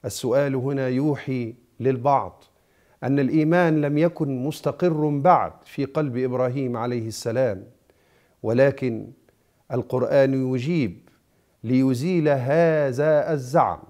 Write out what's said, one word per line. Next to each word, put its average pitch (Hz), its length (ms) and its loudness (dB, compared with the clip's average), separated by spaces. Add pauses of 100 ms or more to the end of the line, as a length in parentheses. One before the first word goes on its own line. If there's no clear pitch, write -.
السؤال 135 500 -2
هنا 135 320 -4
يوحي 127 680 -4 (240)
للبعض 123 640 0 (600)
أن 139 160 0
الإيمان 156 640 2
لم 147 160 0
يكن 151 460 -2
مستقر 151 680 -2
بعد 143 420 2 (120)
في - 220 -6
قلب 139 320 -4
إبراهيم 127 600 -2
عليه 120 300 -4
السلام، 113 560 -2 (800)
ولكن 120 640 0 (640)
القرآن 131 840 0
يجيب 127 520 -2 (580)
ليزيل 135 680 2
هذا 147 1040 2
الزعم 127 460 0 (100)